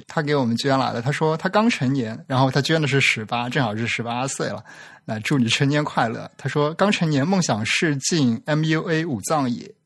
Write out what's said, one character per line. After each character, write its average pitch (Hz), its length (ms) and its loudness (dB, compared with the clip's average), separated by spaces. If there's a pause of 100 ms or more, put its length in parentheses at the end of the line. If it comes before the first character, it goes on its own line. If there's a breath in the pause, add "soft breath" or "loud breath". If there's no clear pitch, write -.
他 165 160 -2
给 147 100 0
我 139 100 2
们 117 140 0
捐 135 220 2
来 117 120 0
了， 113 80 -4
他 135 120 -2
说 160 260 0
他 190 100 -4
刚 214 220 4
成 135 240 0
年， 113 340 -4
然 131 120 0
后 131 100 6
他 143 100 2
捐 160 220 2
的 147 60 0
是 135 120 2
十 117 240 2
八， 120 260 -4
正 135 140 0
好 107 120 -2
是 117 100 -2
十 113 160 -4
八 120 260 -4
岁 139 200 -4
了。 101 160 -8 (420 loud breath)
那 110 140 -6
祝 139 180 0
你 117 100 4
成 139 200 2
年 147 160 2
快 135 260 0
乐。 - 280 -10
他 135 120 -8
说 147 240 0
刚 196 180 2
成 170 160 0
年， 156 200 2
梦 190 120 2
想 113 240 0
是 151 340 0
进 131 480 2
M 151 180 0
U 160 260 0
A 160 160 0
武 120 160 -4
藏 143 280 0
野 - 260 -8 (100)